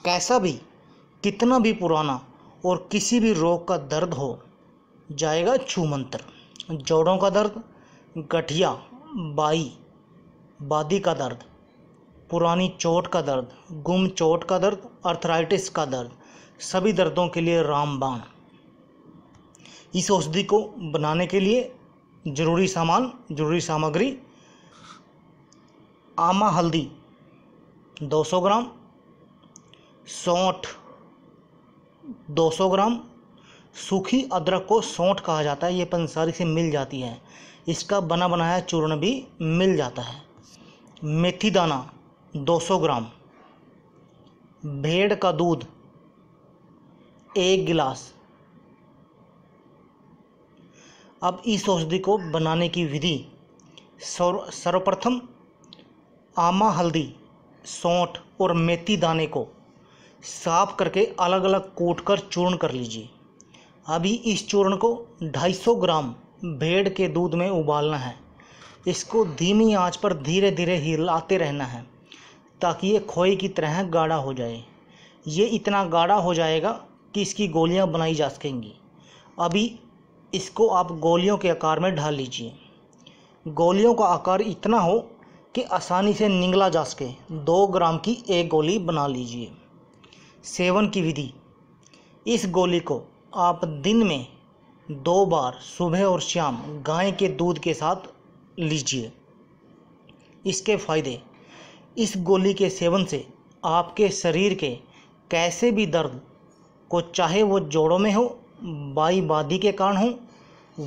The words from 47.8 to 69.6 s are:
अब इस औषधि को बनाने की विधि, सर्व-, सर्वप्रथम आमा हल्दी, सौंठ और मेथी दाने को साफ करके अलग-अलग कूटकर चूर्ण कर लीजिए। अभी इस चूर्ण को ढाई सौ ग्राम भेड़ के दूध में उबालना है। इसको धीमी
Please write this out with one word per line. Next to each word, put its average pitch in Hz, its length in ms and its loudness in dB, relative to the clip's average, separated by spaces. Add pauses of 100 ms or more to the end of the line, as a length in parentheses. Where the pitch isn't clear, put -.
अब 180 240 -4
इस 208 220 0
औषधि 170 320 0
को 196 200 2
बनाने 160 480 0
की 175 180 -2
विधि, 143 400 -2 (760)
सर्व-, - 520 -2
सर्वप्रथम 185 680 0 (1160)
आमा 180 340 2
हल्दी, 165 380 0 (560)
सौंठ 175 540 -2 (220)
और 185 140 2
मेथी 170 420 0
दाने 160 320 0
को 135 180 -6 (760)
साफ 180 540 0
करके 190 280 2 (160)
अलग-अलग 190 540 2
कूटकर 175 460 0
चूर्ण 180 360 -2
कर 170 140 -2
लीजिए। 113 380 -10 (800)
अभी 170 260 0 (140)
इस 208 220 -2
चूर्ण 196 280 0
को 220 140 2 (340)
ढाई 156 280 -2
सौ 233 220 0
ग्राम 165 340 0 (360)
भेड़ 170 440 0
के 190 200 -2
दूध 165 260 -2
में 175 160 -2
उबालना 151 460 0
है। 123 180 -8 (720)
इसको 214 400 0
धीमी 202 480 4